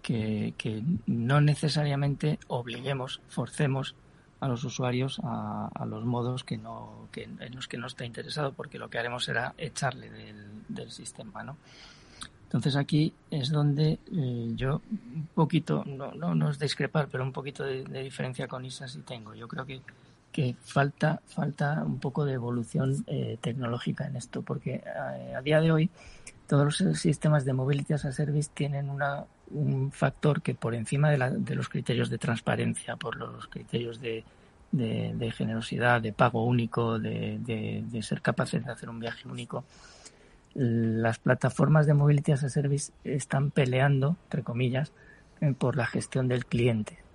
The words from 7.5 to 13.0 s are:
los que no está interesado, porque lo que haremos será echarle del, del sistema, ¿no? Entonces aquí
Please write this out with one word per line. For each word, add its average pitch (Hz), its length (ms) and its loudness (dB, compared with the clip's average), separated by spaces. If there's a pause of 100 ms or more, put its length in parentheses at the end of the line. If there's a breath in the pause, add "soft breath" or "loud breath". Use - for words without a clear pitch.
los 127 120 -10
que - 120 -10
no 120 80 -8
está 127 180 -10
interesado, 139 480 -6
porque - 260 -12
lo 113 120 -10
que 123 80 -4
haremos 120 260 -2
será 123 320 -2
echarle 123 540 -6
del, 107 340 -16 (240)
del 117 220 -8
sistema, 107 520 -14
¿no? 131 140 -10 (880 loud breath)
Entonces 135 340 0
aquí 147 380 4 (160)